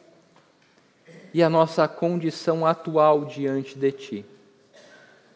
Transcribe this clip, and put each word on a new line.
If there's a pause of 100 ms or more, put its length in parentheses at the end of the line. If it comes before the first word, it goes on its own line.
(1300)
e
a
nossa
condição
atual
diante
de
Ti. (1120)